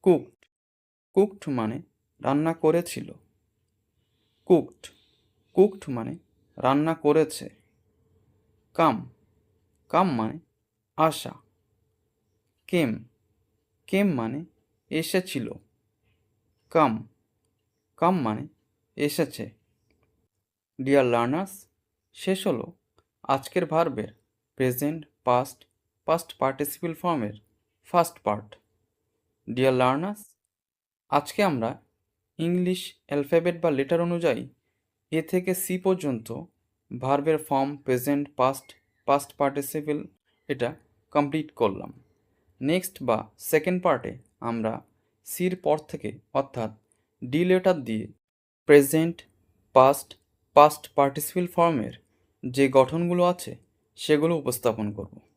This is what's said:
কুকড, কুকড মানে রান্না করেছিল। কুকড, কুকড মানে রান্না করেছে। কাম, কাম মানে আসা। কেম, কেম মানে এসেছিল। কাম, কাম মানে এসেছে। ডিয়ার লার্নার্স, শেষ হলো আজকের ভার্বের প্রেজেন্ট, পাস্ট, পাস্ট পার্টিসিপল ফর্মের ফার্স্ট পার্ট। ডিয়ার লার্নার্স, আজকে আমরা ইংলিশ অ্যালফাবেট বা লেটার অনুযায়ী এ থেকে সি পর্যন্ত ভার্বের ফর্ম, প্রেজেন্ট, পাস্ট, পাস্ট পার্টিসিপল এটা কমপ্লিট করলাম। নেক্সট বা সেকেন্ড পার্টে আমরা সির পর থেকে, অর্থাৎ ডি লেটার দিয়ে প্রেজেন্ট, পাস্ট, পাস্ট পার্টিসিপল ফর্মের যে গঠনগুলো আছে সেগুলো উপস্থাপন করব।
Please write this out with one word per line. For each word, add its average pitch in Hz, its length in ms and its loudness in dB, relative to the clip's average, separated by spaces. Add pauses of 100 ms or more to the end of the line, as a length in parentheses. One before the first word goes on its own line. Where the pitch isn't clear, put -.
কুকড, 151 440 0 (680)
কুকড 196 360 0
মানে 120 320 -4 (400)
রান্না 151 320 0
করেছিল। 165 600 -2 (1300)
কুকড, - 420 0 (680)
কুকড 196 360 2
মানে 120 280 -6 (400)
রান্না 147 380 2
করেছে। 156 540 0 (1200)
কাম, 127 360 0 (800)
কাম 175 220 2
মানে 120 280 -4 (580)
আসা। 156 360 -2 (1300)
কেম, 127 360 0 (840)
কেম 190 260 2
মানে 127 320 -4 (440)
এসেছিল। 156 640 -4 (1160)
কাম, 131 380 2 (880)
কাম 175 240 2
মানে 117 260 -4 (480)
এসেছে। 143 540 -4 (1300)
ডিয়ার 135 240 4
লার্নার্স, 123 640 -2 (460)
শেষ 190 340 -4
হলো - 260 -4 (500)
আজকের 139 420 -2
ভার্বের 151 420 -2 (480)
প্রেজেন্ট, 143 500 -2 (180)
পাস্ট, 127 420 0 (400)
পাস্ট 165 320 -2
পার্টিসিপল 147 560 -4
ফর্মের 139 400 -4 (500)
ফার্স্ট 170 400 0
পার্ট। - 320 -4 (960)
ডিয়ার 127 240 2
লার্নার্স, 147 640 -2 (760)
আজকে 143 340 0
আমরা 131 380 -2 (560)
ইংলিশ 180 580 -2 (100)
অ্যালফাবেট 165 560 0
বা 165 100 2
লেটার 139 300 0
অনুযায়ী 165 480 -2 (600)
এ 160 100 0
থেকে 180 340 -2
সি 180 220 -4
পর্যন্ত 151 560 -2 (640)
ভার্বের 143 380 0
ফর্ম, 143 400 -2
প্রেজেন্ট, 139 580 -2
পাস্ট, 131 400 -2 (300)
পাস্ট 139 320 0
পার্টিসিপল 147 680 -4 (420)
এটা 127 280 -4 (360)
কমপ্লিট 147 400 0
করলাম। - 520 -2 (580)
নেক্সট 160 420 -4
বা 107 340 0
সেকেন্ড 180 460 -2
পার্টে 123 340 -2 (220)
আমরা 117 460 -6 (400)
সির 180 300 -4
পর 156 220 -2
থেকে, - 420 -12 (140)
অর্থাৎ 127 380 -4 (520)
ডি 143 220 -2
লেটার 185 380 2
দিয়ে 110 240 -6 (580)
প্রেজেন্ট, 156 580 6 (500)
পাস্ট, 131 440 6 (360)
পাস্ট 147 420 6
পার্টিসিপল 147 520 0
ফর্মের 170 460 0 (520)
যে 131 260 2
গঠনগুলো 165 520 2
আছে 180 320 -2 (400)
সেগুলো 156 400 2
উপস্থাপন 110 580 -2
করব। - 260 -14 (160)